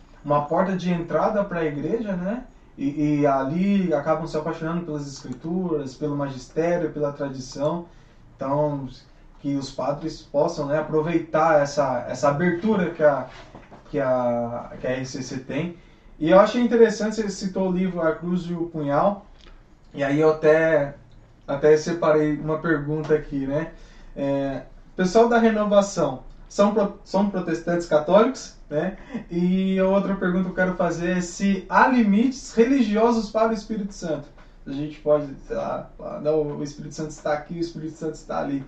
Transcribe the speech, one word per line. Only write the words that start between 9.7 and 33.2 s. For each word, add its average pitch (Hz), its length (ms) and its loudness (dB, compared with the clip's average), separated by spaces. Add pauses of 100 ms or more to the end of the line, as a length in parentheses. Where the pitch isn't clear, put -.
possam, 151 460 0
né, 147 120 0
aproveitar 156 840 2
essa, - 460 0
essa 143 220 2
abertura 175 640 2
que 156 120 -4
a, 160 240 4 (640)
que 143 80 -2
a, 120 800 -2
que 131 80 -6
a 127 40 -2
R 131 140 -4
C 131 160 -10
C 131 180 -8
tem. 160 360 -6 (420)
E 156 120 0
eu 185 100 10
achei 214 220 6
interessante, 220 540 4
você 208 140 -2
citou 190 400 -2
o - 20 0
livro 180 300 -2
A 160 120 2
Cruz 175 300 -4
e 175 100 -6
o 165 120 -4
Punhal, 156 600 0 (680)
e 143 100 -4
aí 143 160 0
eu 156 120 6
até, 156 640 4 (520)
até 151 300 4
separei 151 600 0
uma 151 220 -4
pergunta 151 540 -2
aqui, 143 340 -2
né? 143 240 -4 (440)
É, 139 460 -2 (360)
pessoal 226 320 4
da 233 100 4
renovação, 202 840 2 (260)
são 208 240 4
pro-, 202 320 0
são 202 240 0
protestantes 175 580 -2
católicos, 185 680 2 (140)
né? 165 280 -2 (340)
E 190 480 2
a 190 80 4
outra 190 280 2
pergunta 185 300 0
que 180 60 -6
eu - 40 -8
quero 185 200 0
fazer 175 420 0
é 180 40 0
se 196 480 -2
há 208 180 6
limites 240 640 2
religiosos 226 760 2